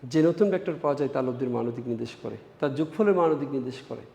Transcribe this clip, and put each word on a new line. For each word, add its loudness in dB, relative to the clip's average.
যে 0
নতুন 4
ভেক্টর -2
পাওয়া 0
যায় 0
তা -2
লব্ধির -2
মান -2
ও -2
দিক -8
নির্দেশ -4
করে, -8
তার 0
যোগফলের 2
মান 6
ও 4
দিক -4
নির্দেশ -4
করে। -10